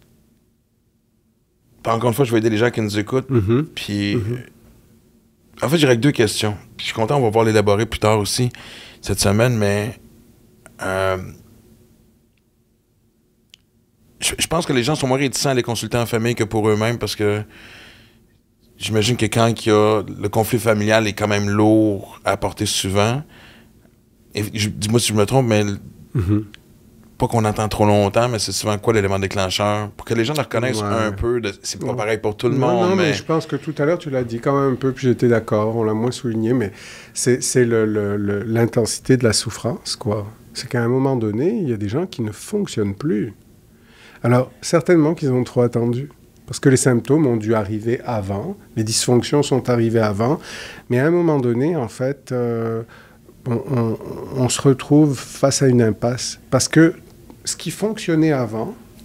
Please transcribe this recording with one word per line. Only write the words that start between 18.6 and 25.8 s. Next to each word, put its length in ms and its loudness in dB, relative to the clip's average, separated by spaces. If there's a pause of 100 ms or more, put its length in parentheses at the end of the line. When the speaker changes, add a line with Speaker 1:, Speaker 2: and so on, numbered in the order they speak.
Speaker 1:
j'imagine 400 0
que 80 0
quand 220 2 (180)
il 40 2
y 20 4
a, 320 4
le 260 -8
conflit 300 0
familial 480 2
est 60 -2
quand 140 -2
même 220 0
lourd 760 2
à 120 0
porter 280 -4
souvent, 560 0 (1120)
et 80 -2 (100)
je, 160 -2
dis-moi 300 0
si 100 0
je 40 -2
me 120 4
trompe, 220 2
mais 160 4 (520)